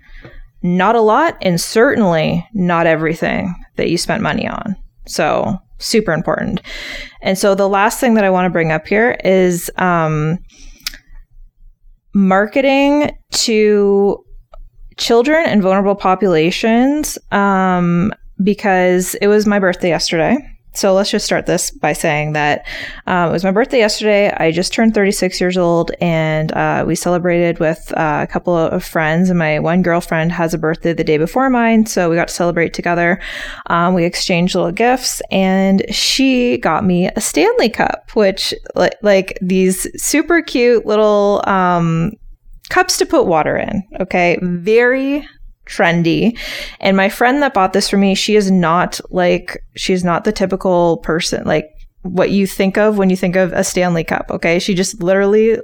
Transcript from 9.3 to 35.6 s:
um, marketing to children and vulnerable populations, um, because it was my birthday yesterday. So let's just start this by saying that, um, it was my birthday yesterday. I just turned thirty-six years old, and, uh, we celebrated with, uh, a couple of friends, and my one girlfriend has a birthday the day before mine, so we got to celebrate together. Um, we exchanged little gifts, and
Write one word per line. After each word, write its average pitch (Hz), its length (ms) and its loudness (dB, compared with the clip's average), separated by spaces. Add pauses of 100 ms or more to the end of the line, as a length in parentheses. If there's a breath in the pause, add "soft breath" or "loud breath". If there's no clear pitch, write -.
um, 160 600 0 (1800 loud breath)
marketing 269 960 2 (220)
to 202 920 2 (800)
children 285 440 4
and 208 160 4
vulnerable 196 340 2
populations, 202 1200 2 (140)
um, 185 800 2 (300)
because 185 760 2
it 202 100 0
was 208 200 4
my 208 120 2
birthday 180 300 0
yesterday. 165 480 0 (380)
So 196 200 2
let's 202 160 0
just 208 160 -2
start - 180 -2
this 170 260 -2
by 151 220 -2
saying 151 400 -2
that, 147 340 -2 (400 loud breath)
um, 175 220 0
it - 40 0
was 170 120 -2
my 190 60 2
birthday 254 260 0
yesterday. 208 560 2 (120)
I 165 80 4
just 175 200 -2
turned 226 220 2
thirty-six 196 440 0
years 180 200 0
old, 170 320 2 (100)
and, 160 520 0
uh, 151 340 -2
we 165 80 0
celebrated 175 640 0
with, 160 360 -2
uh, 151 320 0
a - 0 -
couple 175 300 -2
of 165 260 0
friends, 165 460 0
and 180 100 2
my 151 200 0
one 165 240 0
girlfriend 170 500 0
has 170 220 -2
a 160 40 -6
birthday 160 360 -2
the 165 100 -2
day 156 140 2
before 254 320 0
mine, 226 340 2
so 180 240 0
we 165 80 2
got 170 120 -2
to - 60 -10
celebrate 175 380 0
together. 175 480 0 (460 loud breath)
Um, 175 260 2
we 175 140 2
exchanged 175 480 0
little 170 180 0
gifts, 247 480 0 (100)
and 190 540 2 (100)